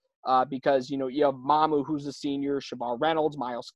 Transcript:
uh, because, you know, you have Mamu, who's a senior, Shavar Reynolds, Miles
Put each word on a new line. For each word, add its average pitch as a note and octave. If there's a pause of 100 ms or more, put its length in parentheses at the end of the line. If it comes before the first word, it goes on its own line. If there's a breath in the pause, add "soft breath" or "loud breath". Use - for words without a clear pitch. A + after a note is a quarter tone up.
(280)
uh, C3
because, C3+
you C#3
know, C3+
you C#3+
have C3+
Mamu, D3
who's D3
a C#3
senior, C#3
Shavar A#2+
Reynolds, D#3
Miles B2